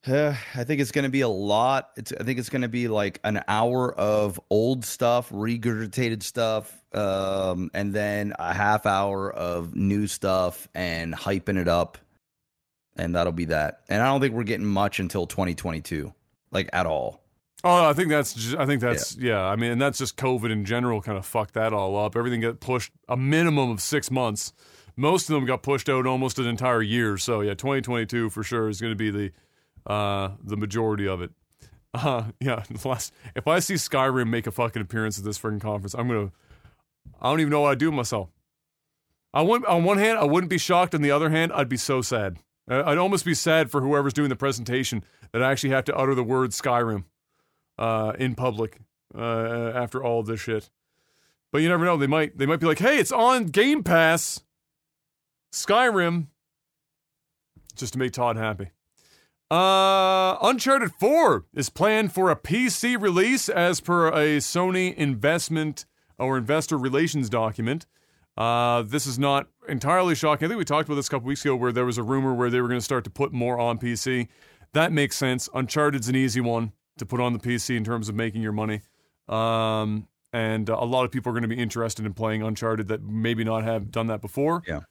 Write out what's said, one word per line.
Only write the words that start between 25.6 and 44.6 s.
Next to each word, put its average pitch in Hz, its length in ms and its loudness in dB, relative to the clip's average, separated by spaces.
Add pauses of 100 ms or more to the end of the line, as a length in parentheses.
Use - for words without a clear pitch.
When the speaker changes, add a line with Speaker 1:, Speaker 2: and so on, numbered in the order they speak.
Speaker 2:
pushed 139 260 -2
out 131 180 2
almost 131 320 -2
an 123 80 -2
entire 120 340 0
year. 107 360 0
So, 107 240 -2
yeah, 101 140 -2
twenty 135 260 -2
twenty-two 117 480 -2
for 110 120 -8
sure 110 280 -2
is 101 100 -6
gonna 113 160 -4
be 107 160 -2
the, 98 200 -4 (540)
uh, 101 440 -2 (140)
the 104 120 -6
majority 104 520 -2
of 95 140 -2
it. 87 100 -10 (640)
Uh, 120 460 -4
yeah, 120 260 -2
<laughs> - 60 -18
the 113 160 -8
last, 127 260 -4 (220)
if 127 120 -4
I 165 120 4
see 175 140 -2
Skyrim 131 560 2
make 117 180 -2
a 110 40 -4
fucking 117 300 -2
appearance 107 380 -4
at 98 60 -10
this 104 120 -6
freaking 107 240 -6
conference, 101 320 -6
I'm 120 140 -2
gonna, 104 240 0 (880)
I 120 80 0
don't 156 120 2
even 147 100 2
know 147 100 4
what 143 100 4
I'd 131 80 0
do 160 100 4
with 147 80 -2
myself. 107 320 -4 (1040)
I 147 80 2
wouldn't, 226 260 2
on 175 160 4
one 196 140 4
hand, 220 200 4
I 160 60 4
wouldn't 165 260 2
be 180 80 0
shocked. 175 380 2
On 151 60 2
the 143 100 2
other 151 180 2
hand, 160 240 2
I'd 139 160 0
be 127 80 -2
so 131 240 0
sad. 104 360 -2 (300)
I, 139 240 0
I'd 151 60 4
almost 185 280 2
be 175 80 2
sad 160 360 2
for 143 120 0
whoever's 139 320 2
doing 147 160 2
the 131 60 -2
presentation 123 680 -2 (280)